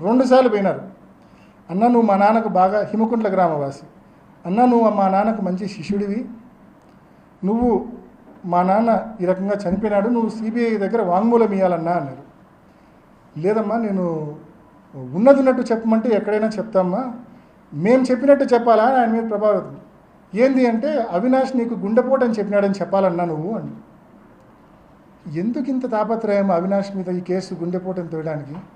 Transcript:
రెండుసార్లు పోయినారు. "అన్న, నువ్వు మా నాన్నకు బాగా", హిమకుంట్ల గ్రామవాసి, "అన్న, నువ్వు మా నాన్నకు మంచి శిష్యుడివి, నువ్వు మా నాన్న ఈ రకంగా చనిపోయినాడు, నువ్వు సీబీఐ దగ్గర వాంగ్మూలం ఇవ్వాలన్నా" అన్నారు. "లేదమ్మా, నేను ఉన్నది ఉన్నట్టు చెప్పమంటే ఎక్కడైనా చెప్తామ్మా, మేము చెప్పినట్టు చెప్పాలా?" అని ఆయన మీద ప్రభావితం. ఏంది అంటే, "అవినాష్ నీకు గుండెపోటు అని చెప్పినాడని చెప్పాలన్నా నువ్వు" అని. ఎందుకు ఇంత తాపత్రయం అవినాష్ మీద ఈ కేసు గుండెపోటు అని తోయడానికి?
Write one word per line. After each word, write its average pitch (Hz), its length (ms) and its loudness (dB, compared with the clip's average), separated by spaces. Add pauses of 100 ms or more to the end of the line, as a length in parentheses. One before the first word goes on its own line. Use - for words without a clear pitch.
రెండుసార్లు 254 460 4
పోయినారు. 196 340 0 (880)
"అన్న, 196 160 2
నువ్వు 240 160 4
మా 202 140 2
నాన్నకు 214 320 2
బాగా", 190 360 2
హిమకుంట్ల 220 480 0
గ్రామవాసి, 156 500 0 (640)
"అన్న, 208 180 2
నువ్వు 233 260 4
మా 202 180 2
నాన్నకు 202 340 0
మంచి 185 260 -4
శిష్యుడివి, 202 600 -6 (1160)
నువ్వు 220 440 0 (560)
మా 175 180 0
నాన్న 208 580 0
ఈ 180 40 -4
రకంగా 190 300 -2
చనిపోయినాడు, 202 540 -2
నువ్వు 226 200 0
సీబీఐ 220 480 -2
దగ్గర 208 260 -2
వాంగ్మూలం 214 500 2
ఇవ్వాలన్నా" 180 400 0
అన్నారు. 143 300 -6 (1160)
"లేదమ్మా, 208 360 0
నేను 175 600 -4 (580)
ఉన్నది 170 440 4
ఉన్నట్టు 262 240 2
చెప్పమంటే 220 460 0
ఎక్కడైనా 208 380 0
చెప్తామ్మా, 196 680 -2 (600)
మేము 226 360 2
చెప్పినట్టు 277 340 4
చెప్పాలా?" 233 400 4
అని 262 120 2
ఆయన 233 140 2
మీద 226 200 -2
ప్రభావితం. 202 460 -2 (580)
ఏంది 254 320 2
అంటే, 240 440 -2
"అవినాష్ 254 460 0
నీకు 233 180 -2
గుండెపోటు 247 500 0
అని 226 100 0
చెప్పినాడని 202 460 0
చెప్పాలన్నా 175 440 0
నువ్వు" 170 340 -4
అని. 147 120 -10 (1700)
ఎందుకు 247 320 -4
ఇంత 254 200 -4
తాపత్రయం 208 600 0
అవినాష్ 196 460 -2
మీద 185 120 -6
ఈ 180 120 -4
కేసు 185 340 -6
గుండెపోటు 180 460 -6
అని 165 80 -10
తోయడానికి? 151 480 -8 (200)